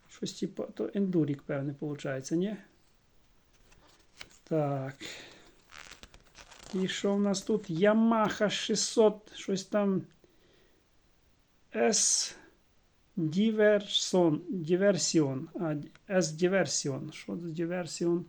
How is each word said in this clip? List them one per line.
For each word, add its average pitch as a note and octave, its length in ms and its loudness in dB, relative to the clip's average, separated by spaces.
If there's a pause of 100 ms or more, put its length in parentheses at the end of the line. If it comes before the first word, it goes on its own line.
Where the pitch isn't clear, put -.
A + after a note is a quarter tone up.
Щось - 240 -10
типу, - 300 -8
то - 300 -8
ендурік, F3 480 0
певне, C#3+ 320 -4
получається, C#3+ 640 -6
ні? G3 220 -2 (1900)
Так. C#3+ 460 -2 (1800)
І F#3 140 0
що G3+ 280 0
в G3+ 60 0
нас G3 200 0
тут? G#3+ 280 -2
Yamaha G#3+ 800 4
шістсот, - 840 0
щось F#3+ 300 -6
там. G3 360 0 (1700)
S - 600 2 (840)
Diversion, G3+ 1200 2 (100)
Diversion. F3 1080 2
А, D#3+ 200 -2 (380)
S F#3 80 4
Diversion. D#3 920 0
Що - 260 -10
це E3+ 260 -6
Diversion? F3 640 -2